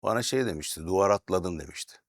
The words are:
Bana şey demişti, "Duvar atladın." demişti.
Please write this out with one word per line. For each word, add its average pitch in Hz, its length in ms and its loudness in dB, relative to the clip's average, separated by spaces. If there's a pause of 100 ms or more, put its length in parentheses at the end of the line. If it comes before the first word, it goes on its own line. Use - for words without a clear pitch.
Bana 110 200 2
şey 131 220 0
demişti, 80 400 -6
"Duvar 95 240 4
atladın." 90 500 0
demişti. - 360 -14 (140)